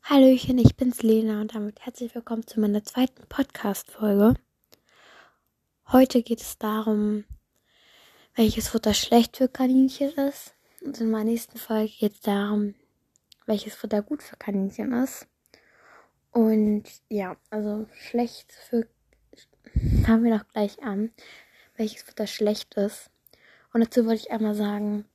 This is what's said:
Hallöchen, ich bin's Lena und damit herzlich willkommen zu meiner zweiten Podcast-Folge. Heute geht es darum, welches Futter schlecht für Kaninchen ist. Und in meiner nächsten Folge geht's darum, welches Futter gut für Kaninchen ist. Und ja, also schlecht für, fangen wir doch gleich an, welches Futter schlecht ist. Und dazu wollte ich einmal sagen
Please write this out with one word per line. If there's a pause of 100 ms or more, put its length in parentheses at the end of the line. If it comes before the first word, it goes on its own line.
Hallöchen,
ich
bin's
Lena
und
damit
herzlich
willkommen
zu
meiner
zweiten
Podcast-Folge. (1600)
Heute
geht
es
darum, (1120)
welches
Futter
schlecht
für
Kaninchen
ist. (260)
Und
in
meiner
nächsten
Folge
geht's
darum, (680)
welches
Futter
gut
für
Kaninchen
ist. (1040)
Und (240)
ja, (140)
also
schlecht
für, (1200)
fangen
wir
doch
gleich
an, (640)
welches
Futter
schlecht
ist. (640)
Und
dazu
wollte
ich
einmal
sagen (100)